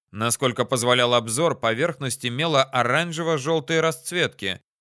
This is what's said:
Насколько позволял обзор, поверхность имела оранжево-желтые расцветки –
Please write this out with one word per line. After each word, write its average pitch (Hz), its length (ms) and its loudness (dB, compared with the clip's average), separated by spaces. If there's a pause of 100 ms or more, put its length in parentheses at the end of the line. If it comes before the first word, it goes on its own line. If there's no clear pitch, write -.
(100)
Насколько 117 540 -2
позволял 123 500 2
обзор, 120 400 0
поверхность 131 720 -2
имела 139 380 0
оранжево-желтые 156 1160 0
расцветки – 156 800 -2 (200)